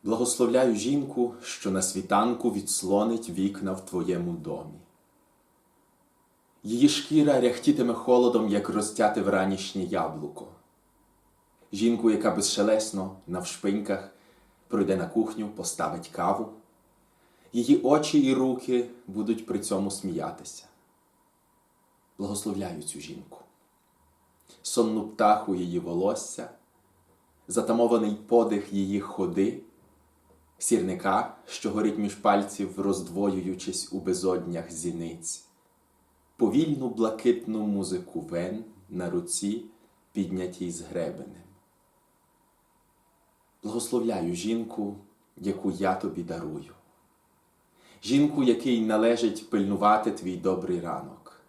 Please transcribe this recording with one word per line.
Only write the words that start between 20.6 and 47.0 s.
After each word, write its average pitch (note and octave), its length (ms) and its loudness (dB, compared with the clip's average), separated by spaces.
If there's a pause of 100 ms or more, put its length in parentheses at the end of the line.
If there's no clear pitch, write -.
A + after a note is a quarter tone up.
Благословляю G2 640 -6
цю - 180 -10
жінку. - 380 -16 (1200)
Сонну A2 460 0
птаху G#2 460 4
її F2 240 -2
волосся, F2 720 -2 (1000)
затамований A2+ 680 2
подих G#2+ 580 2
її G2 280 0
ходи, G2 600 -2 (1000)
сірника, F#2+ 760 0 (100)
що - 240 -6
горить G#2+ 280 0
між G2+ 160 -2
пальців, G2+ 640 0
роздвоюючись F#2 1120 -2
у F#2 80 -4
безоднях F2 720 -2
зіниць, E2+ 720 -8 (920)
повільну C3 520 2
блакитну A2 800 0
музику F2+ 540 -4
вен F2 440 -6 (260)
на F2+ 200 -6
руці, G2+ 540 -4 (480)
піднятій G2+ 580 -4
з - 100 -10
гребенем. - 600 -8 (2250)
Благословляю A2 720 -2
жінку, G#2 640 -4 (400)
яку G2 340 -2
я F#2 240 0
тобі - 280 -6
дарую. E2 520 -8 (1300)